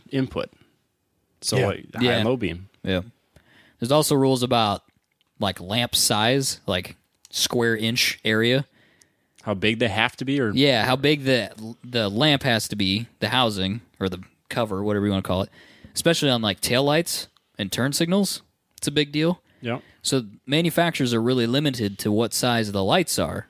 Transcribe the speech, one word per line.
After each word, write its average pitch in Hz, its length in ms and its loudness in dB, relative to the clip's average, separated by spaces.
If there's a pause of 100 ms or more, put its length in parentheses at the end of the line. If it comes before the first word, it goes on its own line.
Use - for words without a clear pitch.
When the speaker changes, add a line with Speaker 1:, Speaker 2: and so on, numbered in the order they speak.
Speaker 1:
input. - 400 -4 (920)
So, - 160 -2
Speaker 2:
Yeah. 127 100 2
Speaker 1:
like, - 180 -6 (100)
high 110 80 -4
Speaker 3:
Yeah. 123 140 4
Speaker 1:
and 110 120 0
low 131 80 2
beam. 92 320 -6 (140)
Speaker 3:
Yeah. 92 180 0 (800)
There's 117 120 -2
also 151 240 4
rules 135 260 4
about, 113 420 0 (540)
like, 95 220 -2
lamp 110 360 -2
size, 120 720 0
like, 90 300 -4 (340)
square 117 460 0
inch 113 480 -2
area. 117 420 2 (760)
Speaker 1:
How 107 100 -4
big 107 260 2
they 120 100 2
have 110 280 0
to 127 80 -8
be, 135 140 0
or 113 120 0
Speaker 3:
Yeah, 123 340 4
how 131 100 2
big 143 300 0
the, 113 580 -2
the 120 260 -2
lamp 135 340 2
has 117 260 0
to - 80 -4
be, 101 300 0 (120)
the 101 100 -2
housing, 107 520 0 (180)
or 95 80 -2
the 90 120 -6 (280)
cover, 104 340 -4
whatever 104 240 0
you 104 60 2
wanna 95 120 0
call 92 180 0
it, - 80 -6 (440)
especially 160 360 2
on, 120 120 2
like, 101 200 -2
taillights 143 680 0 (300)
and 98 120 -4
turn 131 220 -2
signals. 180 500 0 (360)
It's - 100 -6
a 147 40 -2
big 143 200 -2
deal. 156 300 0 (200)
Speaker 1:
Yeah. 120 180 -4 (220)
Speaker 3:
So 131 220 0 (220)
manufacturers 156 680 0
are 113 80 2
really 120 240 2
limited 120 540 -2
to 107 120 -2
what 107 220 0
size 117 380 0
the 98 120 0
lights 156 360 0
are, 90 300 -4